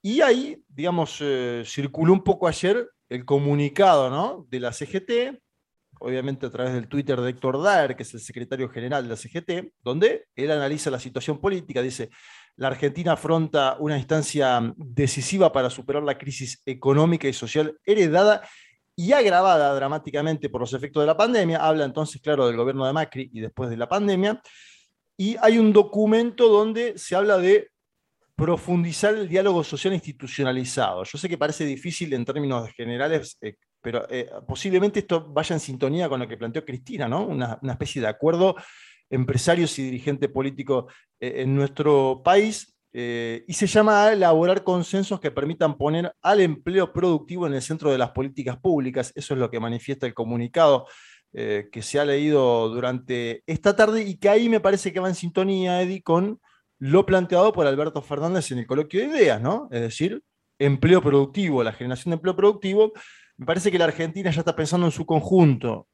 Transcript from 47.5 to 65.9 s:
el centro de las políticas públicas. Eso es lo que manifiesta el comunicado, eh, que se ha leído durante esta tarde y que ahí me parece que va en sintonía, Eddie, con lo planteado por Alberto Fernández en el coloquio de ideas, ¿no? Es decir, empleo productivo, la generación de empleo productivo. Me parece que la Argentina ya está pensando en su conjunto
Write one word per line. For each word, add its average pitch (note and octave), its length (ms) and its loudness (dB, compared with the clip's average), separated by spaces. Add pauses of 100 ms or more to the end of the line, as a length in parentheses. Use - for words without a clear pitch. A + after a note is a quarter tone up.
el C3 80 -4
centro D#3 280 -4
de C3 60 2
las B2 140 0
políticas C3 460 -6
públicas. C3 580 -2
Eso C#3+ 180 -8
es C3 60 -2
lo A#2 100 0
que A#2 100 -6
manifiesta A#2+ 460 -6
el A#2 80 -6
comunicado, A#2+ 720 2 (480)
eh, G#2 380 -4
que A2+ 100 -12
se - 180 -4
ha D3 60 2
leído C#3 640 2
durante B2 800 -6
esta G3+ 280 0
tarde A3 280 2
y F#3+ 160 -8
que G3+ 100 4
ahí A3+ 180 4
me A3+ 120 2
parece G3 340 0
que F#3 60 -4
va F#3 100 -2
en F3+ 60 -2
sintonía, F#3 640 -2
Eddie, F#3 220 -4
con F#3+ 360 0 (400)
lo E3+ 260 4
planteado F#3 480 4
por E3+ 120 0
Alberto D3 360 0
Fernández D#3 500 -4
en B2 80 -4
el A2+ 80 -8
coloquio D3+ 340 -2
de C4+ 60 -2
ideas, F3 340 0
¿no? G#3+ 300 -4
Es A#2+ 100 -6
decir, D3+ 400 -6 (380)
empleo C#3+ 420 4
productivo, C#3 600 2
la A2 100 -2
generación B2+ 380 -6
de E3 40 0
empleo F3 200 -4
productivo. G3+ 580 4 (440)
Me B2+ 80 -12
parece F3+ 260 0
que F3+ 60 0
la E3+ 80 6
Argentina E3 460 -2
ya D3 80 0
está E3 160 -2
pensando E3+ 320 0
en D3 40 2
su E3 140 -8
conjunto D3+ 880 4